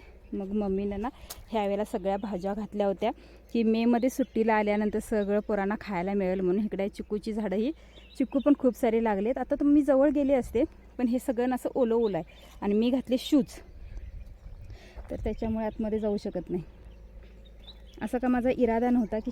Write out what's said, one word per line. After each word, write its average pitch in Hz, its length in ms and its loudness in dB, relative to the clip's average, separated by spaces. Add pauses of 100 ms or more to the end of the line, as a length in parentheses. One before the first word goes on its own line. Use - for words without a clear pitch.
(320)
मग 196 200 -6
मम्मीनं 202 480 -2
ना 233 80 -4 (400)
ह्यावेळेला 202 360 0
सगळ्या 196 320 -2
भाज्या 202 380 -4
घातल्या 208 320 -2
होत्या 202 240 0 (420)
की 233 100 2
मेमध्ये 233 460 4
सुट्टीला 226 460 2
आल्यानंतर 214 440 2
सगळं 208 420 0
पोरांना 202 400 -2
खायला 190 340 -4
मिळेल 190 260 0
म्हणून. 185 240 2
इकडे 196 240 -4
चिकूची 214 440 -6
झाडं, 208 240 -2
ही 240 160 0 (460)
चिकू 277 200 0
पण 285 200 4
खूप 247 180 2
सारे 226 280 2
लागलेत. 214 340 0
आता 254 160 -2
तर 285 100 0
मी 294 180 6
जवळ 277 280 6
गेले 277 240 2
असते, 240 300 2 (340)
पण 247 100 2
हे 247 100 2
सगळं 247 300 0
ना 254 60 0
असं 262 200 -4
ओलं 226 200 2
ओलं 214 240 2
आहे - 440 -12
आणि 202 120 0
मी 233 160 4
घातले 254 280 0
शूज, - 260 2 (1700)
तर - 140 -6
त्याच्यामुळे 220 420 -4
आतमध्ये 214 320 -4
जाऊ 208 180 -2
शकत 190 340 -6
नाही. 175 120 -4 (1400)
असा 240 160 -4
का 254 100 0
माझा 247 220 2
इरादा 240 400 2
नव्हता 226 280 0
की 240 140 -6